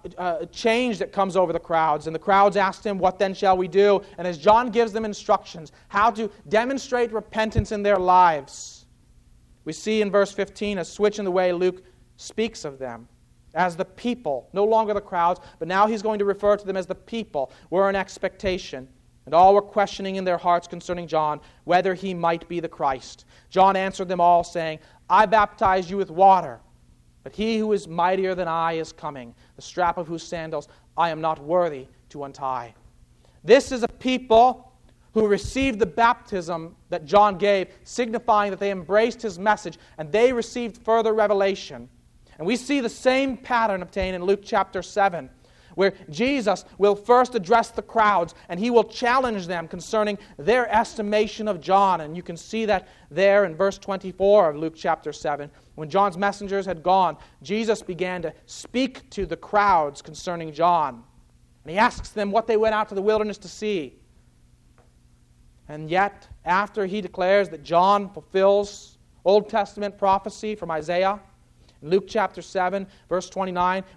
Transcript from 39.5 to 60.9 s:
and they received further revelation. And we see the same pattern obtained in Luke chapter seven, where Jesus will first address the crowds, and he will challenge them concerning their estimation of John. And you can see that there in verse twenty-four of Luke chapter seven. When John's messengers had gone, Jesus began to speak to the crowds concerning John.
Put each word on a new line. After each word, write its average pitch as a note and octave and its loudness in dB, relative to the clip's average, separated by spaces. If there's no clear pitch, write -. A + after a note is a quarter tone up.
and D#3 -10
they A#3 4
received A#3 -6
further A3+ 2
revelation. G3 -2
And D#3+ -8
we A#3 0
see C#4 -2
the A#3 -2
same C4 0
pattern A3 -2
obtained F#3 -6
in F3 -8
Luke G3 0
chapter F#3+ -4
seven, F3 -2
where F#3+ 2
Jesus G#3 -2
will G3+ 4
first B3 2
address A3 0
the A3 -10
crowds, G3+ 0
and F3 -8
he A#3 -2
will A3+ 6
challenge A#3+ -2
them E3+ -8
concerning G#3 -4
their A3 2
estimation G#3+ -2
of F3+ -4
John. F#3+ 2
And D#3 -10
you F3 -12
can E3+ -12
see A3 -6
that G3 -2
there G3 4
in D#3+ -4
verse F#3+ 0
twenty-four F#3+ 2
of D3 -4
Luke D#3+ -6
chapter D#3 -4
seven. D3 -8
When D3+ -12
John's G3 2
messengers G3 -4
had E3+ -8
gone, F3+ 2
Jesus G#3 -4
began F3+ -8
to D#3 -8
speak - -6
to F#3+ -6
the D#3 -8
crowds F3+ 0
concerning E3 -10
John. D3+ 0